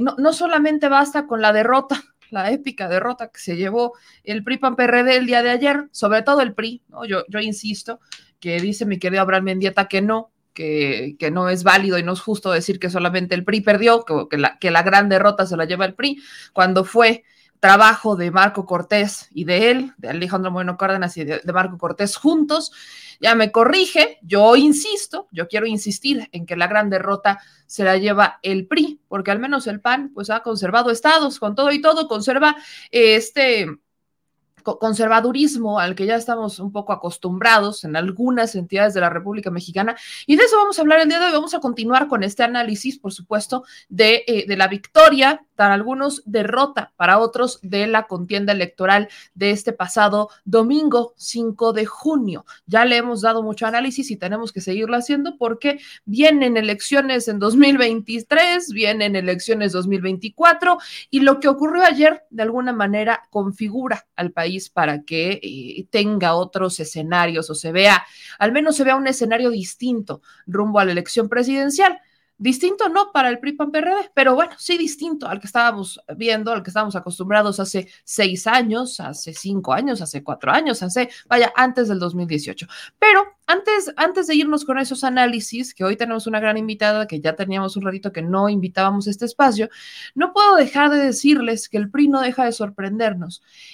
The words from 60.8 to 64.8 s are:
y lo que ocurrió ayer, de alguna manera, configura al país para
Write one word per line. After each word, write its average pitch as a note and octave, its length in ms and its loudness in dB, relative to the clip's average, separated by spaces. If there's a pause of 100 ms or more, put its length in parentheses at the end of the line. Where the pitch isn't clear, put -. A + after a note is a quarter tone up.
y C4+ 120 0
lo C#4 180 6
que C#4 80 -2
ocurrió D#4 380 2
ayer, D#4 460 4
de A3 120 -6
alguna B3 300 -2
manera, G#3+ 580 -2
configura G#3 880 -6
al F3 160 -6
país F3+ 380 -6
para D3 340 -2